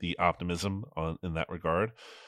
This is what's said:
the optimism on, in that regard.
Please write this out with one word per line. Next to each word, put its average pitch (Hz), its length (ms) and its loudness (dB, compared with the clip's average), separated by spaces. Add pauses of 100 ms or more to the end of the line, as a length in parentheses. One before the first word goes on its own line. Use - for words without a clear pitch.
the 85 180 -2
optimism 90 680 2 (120)
on, 80 260 -2
in 85 120 -2
that 80 140 0
regard. 90 440 2 (360)